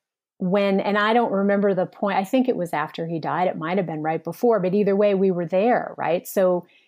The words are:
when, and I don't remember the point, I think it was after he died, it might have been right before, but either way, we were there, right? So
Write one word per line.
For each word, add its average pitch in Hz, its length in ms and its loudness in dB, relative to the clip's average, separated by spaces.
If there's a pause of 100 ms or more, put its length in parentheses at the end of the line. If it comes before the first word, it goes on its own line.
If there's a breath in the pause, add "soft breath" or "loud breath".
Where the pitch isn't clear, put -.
(380)
when, 196 420 2
and 202 180 0
I 214 140 2
don't 233 200 2
remember 202 420 2
the 175 120 0
point, 190 320 -4
I 196 60 -2
think 254 240 0
it 240 80 -2
was 175 160 -6
after 156 340 -4
he 165 120 -6
died, 160 300 -2
it 190 80 -4
might 170 220 -2
have 180 80 -2
been 156 160 -6
right 160 200 -2
before, 220 380 0
but 180 140 0
either 202 200 2
way, 208 200 2
we 190 160 2
were 175 160 -2
there, 202 500 0
right? 170 300 -2
So 180 400 0 (220 soft breath)